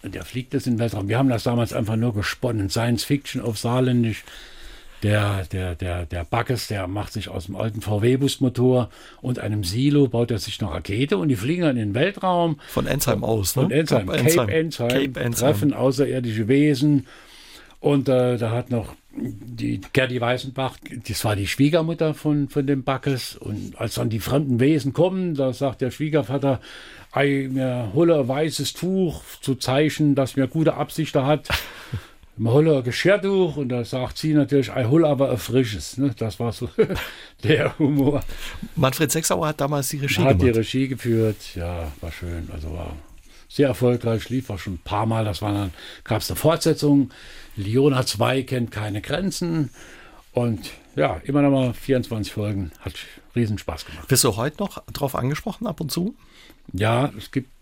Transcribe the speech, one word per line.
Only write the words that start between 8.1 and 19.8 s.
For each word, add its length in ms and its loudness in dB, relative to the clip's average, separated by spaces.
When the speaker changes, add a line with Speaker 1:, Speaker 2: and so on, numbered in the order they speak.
Speaker 1:
und 180 -4
einem 260 -2
Silo, 440 4
baut 220 0
er 80 0
sich 240 -6
eine 100 -4
Rakete 460 -2
und 100 0
die 80 2
fliegen 260 -2
dann 140 2
in 120 -2
den 60 -4
Weltraum. 640 0
Speaker 2:
Von 180 -2
Ensheim 360 0
aus, 340 0
ne? 80 4
Speaker 1:
Von 60 2
Ensheim, 360 2
Speaker 2:
Cape 100 -2
Speaker 1:
Cape 140 4
Speaker 2:
Ensheim. 180 4
Speaker 1:
Ensheim. 400 0
Speaker 2:
Cape 320 0
Ensheim. 300 2
Speaker 1:
Treffen 240 2
außerirdische 760 0
Wesen. 580 4
Und, 280 2
äh, 300 4
da 140 -2
hat 180 -4
noch 240 -2
die 680 -6